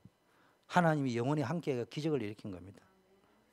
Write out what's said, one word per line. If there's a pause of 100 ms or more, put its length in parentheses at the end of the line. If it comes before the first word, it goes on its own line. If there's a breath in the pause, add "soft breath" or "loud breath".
(640)
하나님이
영원히
함께
기적을
일으킨
겁니다. (720)